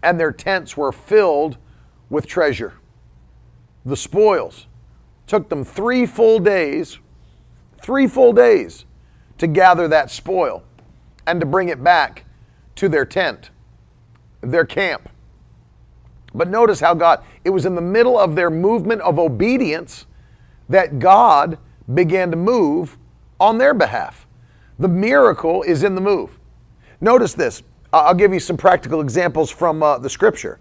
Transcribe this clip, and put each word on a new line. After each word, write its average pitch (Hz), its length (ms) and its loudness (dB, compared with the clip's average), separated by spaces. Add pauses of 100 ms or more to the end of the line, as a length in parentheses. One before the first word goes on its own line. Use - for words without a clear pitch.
And 170 160 0
their 156 140 -2
tents 185 440 -8
were 143 160 -4
filled 160 640 0 (540)
with 147 160 -4
treasure. 135 480 -4 (1120)
The 135 100 -8
spoils. 185 720 -2 (600)
Took 208 220 -2
them 143 160 -6
three 240 400 -2
full 220 340 2
days, 165 600 -2 (800)
three 269 260 0
full 240 260 4
days 196 520 2 (540)
to 170 80 -4
gather 175 420 4
that 151 220 0
spoil 160 520 -6 (640)
and 170 140 -2
to 151 60 -4
bring 175 220 -2
it 135 140 -8
back 156 420 0 (520)
to 196 120 -2
their 147 160 0
tent, 156 460 -6 (920)
their 143 240 -2
camp. - 440 -6 (1300)
But 170 140 -4
notice 214 320 2
how 170 140 4
God, 165 300 2 (200)
it 175 60 0
was 185 160 0
in 180 80 -2
the 170 60 -4
middle 226 380 2
of 180 160 0
their 170 160 0
movement 196 520 -2
of 160 160 0
obedience 170 880 -2 (600)
that 156 300 0
God 165 600 4 (360)
began 180 360 0
to 165 60 -4
move 175 640 -2 (420)
on 214 160 2
their 277 160 2
behalf. 117 540 -4 (520)
The 185 100 -2
miracle 190 720 0
is 160 200 -2
in 196 120 -2
the 185 80 -6
move. 190 360 -4 (600)
Notice 233 320 2
this. 143 300 -6 (300)
I-, 160 80 4
I'll 156 140 4
give 190 200 2
you 175 60 -2
some 170 180 -6
practical 180 420 0
examples 151 500 -2
from, 156 320 -2
uh, 147 160 2
the 131 120 -8
scripture. - 500 -2